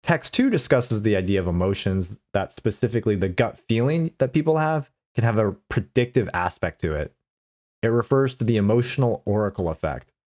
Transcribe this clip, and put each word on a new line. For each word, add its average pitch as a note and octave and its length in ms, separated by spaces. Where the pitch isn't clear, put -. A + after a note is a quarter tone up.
Text - 300
two C4 160
discusses B2 540
the G#2+ 120
idea F#2+ 240
of F2 80
emotions, F#2 720
that - 240
specifically A2 580
the F#2+ 140
gut F2 300
feeling D3 580
that C3+ 160
people D#3+ 240
have D#3 320
can A2+ 80
have A#2 140
a G#2 160
predictive B2 640
aspect F2 480
to D#2 140
it. D2+ 200
It A2+ 60
refers B2+ 480
to A2+ 80
the A2+ 120
emotional A#2 680
oracle G2+ 420
effect D2+ 460